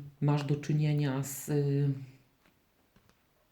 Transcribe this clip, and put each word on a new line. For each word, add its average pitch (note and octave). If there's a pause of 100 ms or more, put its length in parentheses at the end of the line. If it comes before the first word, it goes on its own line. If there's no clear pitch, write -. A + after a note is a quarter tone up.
(220)
masz D3
do C#3+
czynienia D3
z, -
y, C#3+ (1600)